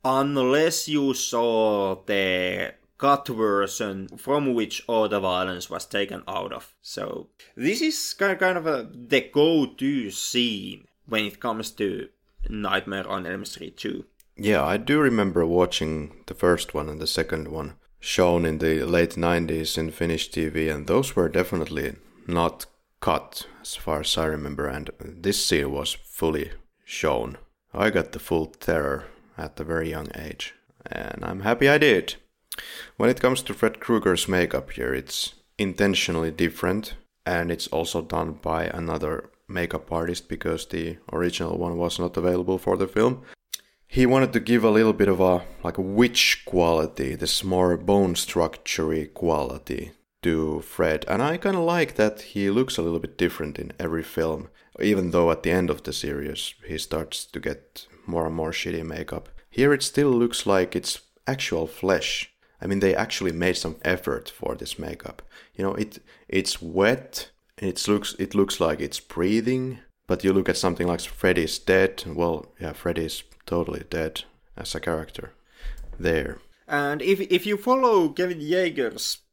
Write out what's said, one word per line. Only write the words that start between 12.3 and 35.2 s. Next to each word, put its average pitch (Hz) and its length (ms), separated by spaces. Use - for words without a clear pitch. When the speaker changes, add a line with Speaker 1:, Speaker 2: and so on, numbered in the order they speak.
Speaker 1:
Nightmare 98 600
on 95 180
Elm 95 180
Street - 320
two. - 300
Speaker 2:
Yeah, 101 280
I 92 140
do 143 220
remember 101 460
watching 80 800
the - 80
first - 400
one 76 140
and 76 120
the 78 60
second 80 420
one 78 260
shown 87 440
in 80 140
the 80 240
late 85 340
nineties 82 640
in 80 140
Finnish 85 360
T 78 200
V, 78 200
and 76 200
those 127 260
were 85 140
definitely 80 680
not 85 400
cut, - 460
as - 140
far 76 240
as - 180
I 80 80
remember, 73 400
and 71 240
this 95 460
scene 71 240
was 69 220
fully 78 580
shown. 65 540
I 104 180
got 87 200
the - 80
full 80 280
terror 73 580
at 78 220
a 76 40
very 82 260
young 78 260
age, - 380
and - 380
I'm 92 160
happy 117 280
I 147 100
did. 117 380
When 117 140
it 123 100
comes 127 220
to - 120
Fred 110 240
Krueger's 98 500
makeup 87 440
here, 62 200
it's - 420